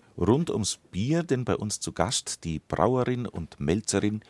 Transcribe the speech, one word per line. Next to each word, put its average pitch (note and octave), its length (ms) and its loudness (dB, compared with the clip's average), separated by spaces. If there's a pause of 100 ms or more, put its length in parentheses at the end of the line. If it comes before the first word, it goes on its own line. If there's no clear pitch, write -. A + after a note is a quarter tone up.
(180)
rund C3+ 320 4
ums - 280 -2
Bier, C#3+ 460 -2
denn B2+ 220 0
bei G2 100 0
uns - 260 -4
zu - 100 -6
Gast - 540 -2
die D#2+ 140 -2
Brauerin B2 680 0
und - 320 -10
Melzerin G2+ 720 0